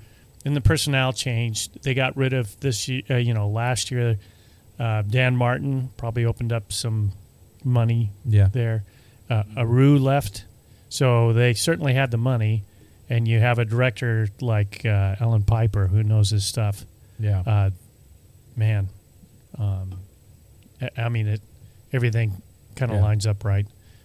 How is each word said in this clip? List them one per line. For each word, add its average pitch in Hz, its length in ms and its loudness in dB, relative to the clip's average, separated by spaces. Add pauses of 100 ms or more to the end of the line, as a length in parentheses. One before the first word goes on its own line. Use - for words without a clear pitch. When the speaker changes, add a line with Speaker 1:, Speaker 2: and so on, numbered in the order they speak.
(460)
Speaker 1:
And 147 100 0
the 139 60 0
personnel 135 520 2
changed. 117 680 -4
They 135 100 -2
got 131 240 -2
rid 131 160 0
of 123 280 -4
this 131 260 -4
ye-, 131 220 -6
uh, 131 80 0
you 120 160 0
know, 104 160 0
last 117 420 -2
year, 120 260 0 (600)
uh, 110 240 0
Dan 127 320 2
Martin 127 600 -2
probably 117 280 -2
opened 117 280 -2
up 113 180 -6
some 107 400 -2 (520)
money 117 460 2 (160)
Speaker 2:
Yeah. 104 260 6
Speaker 1:
there. 113 320 -2 (460)
Uh, 107 140 0 (140)
Aru 127 420 6
left, 135 460 0 (440)
so 120 440 4
they 120 200 4
certainly 156 400 0
had 135 180 0
the 117 60 0
money. 113 460 0 (480)
And 117 160 0
you 113 120 4
have 120 200 4
a 117 60 0
director 113 640 0 (100)
like, 107 460 -2
uh, 98 340 0
Alan 113 240 2
Piper 104 440 2
who 104 160 2
knows 107 260 2
his 104 160 0
stuff. 104 400 -4 (340)
Speaker 2:
Yeah. 104 220 0
Speaker 1:
Uh, 101 280 2 (840)
man, 107 320 0 (680)
um, 95 380 -4 (840)
I, 127 80 -6 (160)
I 117 40 -2
mean, 110 180 -2
it, 107 140 -2 (500)
everything 117 500 0 (340)
kinda 117 200 -2
Speaker 2:
Yeah. 98 60 4
Speaker 1:
lines 104 260 2
up 101 160 -2
right. 104 220 0 (400)